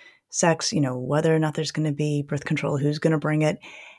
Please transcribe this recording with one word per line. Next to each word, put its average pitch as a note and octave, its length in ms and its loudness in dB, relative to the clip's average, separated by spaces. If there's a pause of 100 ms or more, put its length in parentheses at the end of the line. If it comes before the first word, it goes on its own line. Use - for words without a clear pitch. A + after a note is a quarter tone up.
(300)
sex, - 420 0
you D#3 80 2
know, B2+ 180 0
whether C#3+ 340 2
or D#3+ 60 6
not D#3 160 0
there's D#3 160 -4
gonna D#3 220 0
be D3 300 0
birth C#3+ 220 -6
control, C#3+ 320 -2
who's D3 220 0
gonna D#3+ 200 2
bring D3+ 240 0
it. D3+ 160 2 (400)